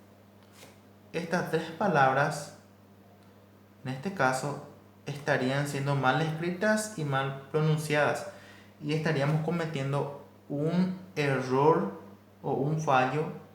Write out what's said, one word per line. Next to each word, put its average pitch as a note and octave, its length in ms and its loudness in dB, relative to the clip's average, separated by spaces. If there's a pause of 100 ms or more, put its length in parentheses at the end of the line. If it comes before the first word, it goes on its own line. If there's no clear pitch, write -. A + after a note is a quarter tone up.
(1120)
Estas F3 400 -2
tres D#3+ 200 -2
palabras, C#3+ 880 2 (1300)
en B2+ 80 -8
este F#3+ 220 -6
caso, C3+ 540 0 (380)
estarían C#3 640 0
siendo C#3+ 280 -2
mal C3+ 260 2
escritas F3+ 760 -2
y D#3+ 60 -6
mal C#3 480 -2
pronunciadas, D3+ 760 2 (540)
y D3 120 -4
estaríamos D#3 520 0
cometiendo C#3 800 -2 (240)
un D#3+ 480 0 (180)
error C#3 840 2 (400)
o D3 120 -4
un D3 280 0
fallo C#3 500 2 (240)